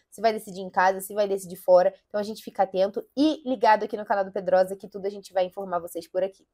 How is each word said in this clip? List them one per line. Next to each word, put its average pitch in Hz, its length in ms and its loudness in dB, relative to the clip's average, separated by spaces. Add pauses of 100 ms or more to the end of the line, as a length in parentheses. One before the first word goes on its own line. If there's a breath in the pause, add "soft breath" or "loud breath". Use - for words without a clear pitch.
(100)
se - 100 -18
vai 220 120 2
decidir 208 280 -10
em 185 80 -10
casa, 190 320 2
se 202 140 -14
vai 208 140 0
decidir 190 260 -6
fora. 180 400 4 (140 loud breath)
Então 208 100 -6
a 208 40 -2
gente 214 200 -8
fica - 220 -2
atento 190 380 -2 (140)
e 302 320 2
ligado 214 360 4
aqui - 120 -6
no 208 80 -8
canal 202 200 0
do 190 80 -10
Pedrosa, 185 420 2
que 196 140 -16
tudo 196 180 -10
a - 20 -2
gente 202 240 -12
vai 185 120 2
informar 185 340 -6
vocês 170 300 -10
por 185 140 -2
aqui. 190 320 -8